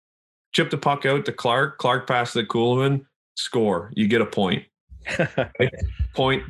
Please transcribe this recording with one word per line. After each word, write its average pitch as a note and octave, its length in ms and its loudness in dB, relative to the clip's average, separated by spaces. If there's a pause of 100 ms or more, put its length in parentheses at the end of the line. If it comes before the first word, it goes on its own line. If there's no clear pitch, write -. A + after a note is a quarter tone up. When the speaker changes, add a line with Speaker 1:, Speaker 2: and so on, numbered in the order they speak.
(540)
Speaker 1:
chip E3 160 2
the D3+ 80 -2
puck C#3+ 280 0
out C#3 200 2
to B2+ 80 -4
Clark. C3 440 0
Clark B2+ 300 0
passes A#2+ 340 0
to G#2 60 -6
Kuhlman, C3 580 2 (300)
score. G#2 600 0
You G#2+ 100 2
get A2+ 140 4
a G#2 40 2
point. F#2+ 380 0 (440)
Speaker 2:
<laughs> - 1040 -2
Speaker 1:
Point, C3 360 0